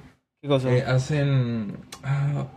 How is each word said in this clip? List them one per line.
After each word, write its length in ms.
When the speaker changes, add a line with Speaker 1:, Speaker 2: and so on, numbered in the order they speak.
Speaker 1:
¿Qué 80
cosa? 260
Speaker 2:
eh, 100
hacen, 920
ah, 540